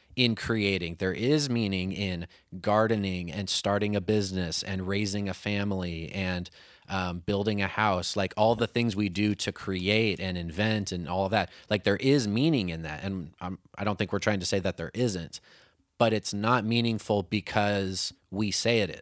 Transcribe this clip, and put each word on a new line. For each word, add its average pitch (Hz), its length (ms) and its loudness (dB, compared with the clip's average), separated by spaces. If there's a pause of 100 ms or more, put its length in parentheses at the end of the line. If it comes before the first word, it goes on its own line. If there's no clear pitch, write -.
(160)
in 120 180 2
creating. 98 640 0
There 92 140 0
is 143 380 0
meaning 98 420 0
in 90 340 -4 (340)
gardening 101 680 2
and 95 180 -4
starting 104 460 0
a 101 60 2
business 95 640 0
and 95 260 -4
raising 101 400 -2
a 92 60 -4
family 95 760 -2
and, 90 380 -4 (380)
um, 90 320 -4
building 101 420 0
a 95 40 2
house, 98 500 0
like, 98 200 0
all 110 200 4
the 110 100 2
things 117 300 0
we 104 120 2
do 101 280 2
to - 160 -4
create 98 680 0
and 92 180 -4
invent 101 540 0
and 87 180 -4
all 95 160 0
of 92 60 -2
that. 98 200 2 (200)
Like, 104 140 0
there 101 120 4
is 135 300 4
meaning 113 440 2
in 82 120 -6
that. 76 220 -8
And 92 360 -6
I'm, 90 180 -8 (180)
I 101 80 -6
don't 101 120 0
think 104 160 -2
we're 101 60 0
trying 101 220 0
to 87 60 -4
say 101 120 2
that 90 180 0
there 82 180 -8
isn't, 98 460 -2 (580)
but 113 140 6
it's 107 200 -2
not 107 320 2
meaningful 113 580 2
because 101 880 0 (180)
we 101 200 -2
say 113 300 2
it 90 100 0 (120)